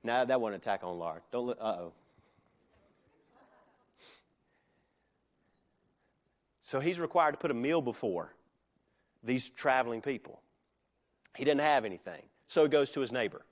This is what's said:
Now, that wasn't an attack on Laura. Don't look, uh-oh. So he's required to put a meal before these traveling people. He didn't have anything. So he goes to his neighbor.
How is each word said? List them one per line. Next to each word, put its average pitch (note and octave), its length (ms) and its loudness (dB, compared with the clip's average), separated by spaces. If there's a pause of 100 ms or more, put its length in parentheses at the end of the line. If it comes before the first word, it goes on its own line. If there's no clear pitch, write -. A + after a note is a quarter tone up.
Now, A#2+ 220 2
that B2+ 160 2
wasn't G#2+ 140 -2
an G2 140 -6
attack G2 140 -2
on F2 160 -6
Laura. E2+ 220 -6 (100)
Don't B2 160 -2
look, A#2+ 140 -6
uh-oh. F2+ 320 -4 (4000)
So - 220 -4
he's F3 180 0
required D#3+ 320 2
to C#3+ 60 -8
put D#3 140 -2
a - 20 0
meal C#3+ 280 2
before G#2 520 -4 (920)
these B2 240 -2
traveling A#2+ 540 0
people. B2+ 400 -8 (960)
He C3+ 100 -6
didn't C#3+ 160 4
have C#3+ 240 4
anything. F2 380 -10 (240)
So D#3+ 160 4
he D3+ 60 4
goes C#3+ 220 4
to D3 80 -4
his A#2+ 120 -2
neighbor. A#2 400 -2